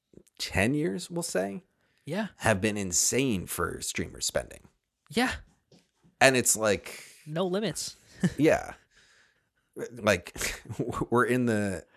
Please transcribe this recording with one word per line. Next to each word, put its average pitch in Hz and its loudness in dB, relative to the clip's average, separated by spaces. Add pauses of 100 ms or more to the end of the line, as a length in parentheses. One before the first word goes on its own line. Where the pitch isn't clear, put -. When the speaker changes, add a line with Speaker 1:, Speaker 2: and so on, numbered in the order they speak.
(380)
Speaker 1:
ten 107 0
years, 175 -4
we'll 170 -6
say, 190 -4 (420)
Speaker 2:
Yeah. 190 -4 (120)
Speaker 1:
have 107 2
been 104 0
insane 104 0
for 87 -4
streamer - -6
spending. - -6 (420)
Speaker 2:
Yeah. 233 0 (840)
Speaker 1:
And 131 10
it's 120 2
like, 104 0 (240)
Speaker 2:
No 160 -2
limits. 190 -4 (220)
<laughs> - 0
Speaker 1:
yeah. 143 2 (1200)
Like, 104 2 (440)
<laughs> 117 -4
we're 120 4
in 123 2
the 104 0 (120)